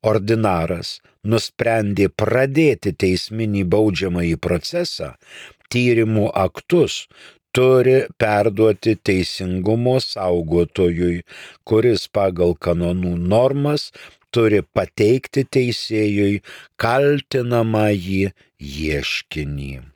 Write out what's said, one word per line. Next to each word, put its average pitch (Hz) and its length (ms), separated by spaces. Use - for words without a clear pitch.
ordinaras 101 920
nusprendė 107 880
pradėti 135 800
teisminį 101 800
baudžiamąjį 90 720
procesą, 90 760
tyrimų 113 680
aktus - 720
turi 127 640
perduoti 107 840
teisingumo 95 1040
saugotojui, 87 1200
kuris 110 440
pagal 90 460
kanonų 87 640
normas 135 760
turi 110 360
pateikti 117 840
teisėjui 104 960
kaltinamąjį 113 1600
ieškinį. 71 1200